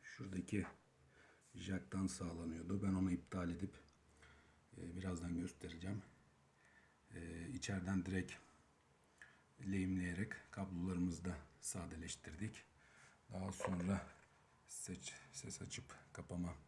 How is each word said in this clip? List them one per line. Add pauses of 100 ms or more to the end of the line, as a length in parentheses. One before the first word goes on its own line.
şuradaki (880)
jacktan
sağlanıyordu.
Ben
onu
iptal
edip, (1000)
e,
birazdan
göstereceğim. (1080)
E,
içeriden
direkt (1300)
lehimleyerek (180)
kablolarımızı
da (240)
sadeleştirdik. (680)
Daha
sonra (600)
seç-, (160)
ses
açıp (180)
kapama (120)